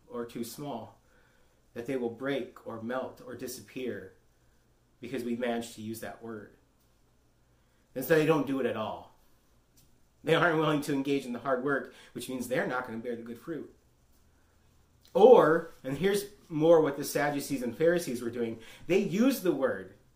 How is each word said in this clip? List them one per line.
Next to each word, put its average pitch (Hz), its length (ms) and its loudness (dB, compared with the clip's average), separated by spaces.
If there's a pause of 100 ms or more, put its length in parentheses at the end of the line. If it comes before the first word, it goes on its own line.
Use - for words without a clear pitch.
(120)
or 120 140 -8
too 120 160 -10
small, 117 580 -12 (720)
that 117 140 -12
they 135 100 -4
will 120 140 -4
break 131 560 -8
or 117 160 -10
melt 123 420 -8
or 123 120 -14
disappear 120 760 -10 (880)
because 120 220 -8
we 120 140 -4
managed 117 400 -6
to 110 40 -16
use 110 200 -10
that - 200 -14
word. 113 360 -14 (1400)
And 135 100 -6
so 165 120 4
they 151 100 4
don't 151 180 4
do 135 140 -2
it 120 80 0
at 110 100 -2
all. 101 400 -8 (1080)
They 151 100 4
aren't 160 240 4
willing 151 220 2
to 151 120 -4
engage 135 340 -2
in 120 60 -8
the 117 60 -8
hard 127 240 -2
work, 135 320 -4 (180)
which - 160 -10
means 127 200 -8
they're 160 180 -2
not 127 220 -4
gonna 113 100 -8
bear 117 160 -8
the 113 80 -12
good 117 160 -14
fruit. - 340 -12 (1400)
Or, 170 600 8 (100)
and 135 120 -6
here's 196 280 2 (240)
more 160 320 6
what 139 160 0
the 143 80 -6
Sadducees 143 580 -2
and 113 160 -6
Pharisees 160 420 2
were 117 100 -6
doing, 113 280 -6 (300)
they 180 100 4
used 202 460 0
the 165 100 2
word 107 400 -4 (220)